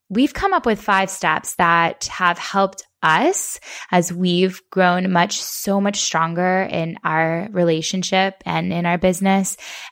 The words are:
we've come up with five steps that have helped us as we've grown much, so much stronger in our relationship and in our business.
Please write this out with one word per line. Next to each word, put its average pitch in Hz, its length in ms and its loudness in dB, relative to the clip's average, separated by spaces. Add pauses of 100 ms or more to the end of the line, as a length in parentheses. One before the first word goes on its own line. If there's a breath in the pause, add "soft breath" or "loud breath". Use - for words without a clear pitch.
we've 247 260 0
come 392 180 0
up 339 140 0
with 214 120 0
five 190 300 0
steps - 460 -2
that 170 500 2
have 175 320 0
helped 196 460 -2 (200)
us 196 560 2 (320 loud breath)
as 180 200 2
we've 180 480 0 (120)
grown 180 400 2
much, 180 280 2
so - 400 -4
much 202 180 0
stronger 175 680 0
in 165 400 -4
our 160 480 0
relationship 185 920 0
and 170 300 -4
in 175 140 -2
our 175 100 0
business. 190 580 2 (360 loud breath)